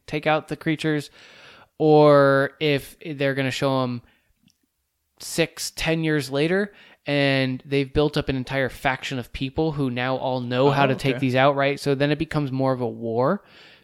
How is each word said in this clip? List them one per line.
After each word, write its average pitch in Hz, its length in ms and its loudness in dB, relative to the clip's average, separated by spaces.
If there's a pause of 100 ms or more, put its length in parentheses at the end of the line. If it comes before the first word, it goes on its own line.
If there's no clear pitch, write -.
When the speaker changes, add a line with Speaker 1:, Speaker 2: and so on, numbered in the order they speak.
Speaker 1:
take 151 200 -6
out 156 220 0
the 156 80 -8
creatures, 151 540 -2 (680)
or 143 840 6
if 143 440 -2
they're 139 300 -4
gonna 131 160 -2
show 135 320 0
'em 123 180 -4 (1160)
six, - 580 -6
ten 165 280 -2
years 151 260 -2
later 170 420 -2 (340)
and 135 600 0
they've 139 260 -2
built 147 240 2
up 143 120 -2
an 135 80 -2
entire 131 320 -4
faction - 500 -6
of 117 140 -10
people 160 400 -4
who 143 180 -2
now 127 260 -2
all 131 240 -4
know 123 300 2
how 139 140 2
Speaker 2:
Oh, 139 40 4
Speaker 1:
to 131 60 0
take 135 220 -2
Speaker 2:
okay. 131 40 -8
Speaker 1:
these 127 140 0
out, 139 220 4
right? 139 240 -2
So 143 140 0
then 143 160 0
it 147 80 0
becomes 147 340 -4
more 131 200 0
of 123 80 -4
a 120 80 -2
war 117 540 -2 (420)